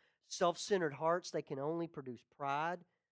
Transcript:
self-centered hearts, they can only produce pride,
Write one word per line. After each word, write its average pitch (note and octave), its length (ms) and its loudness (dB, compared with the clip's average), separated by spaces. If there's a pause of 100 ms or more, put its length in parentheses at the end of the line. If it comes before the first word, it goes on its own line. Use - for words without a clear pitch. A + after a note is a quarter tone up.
(280)
self-centered E3+ 680 2
hearts, E3 360 0
they D#3 120 -2
can C#3 160 -6
only D#3+ 300 -2
produce C3 340 -10 (160)
pride, D3+ 460 0 (280)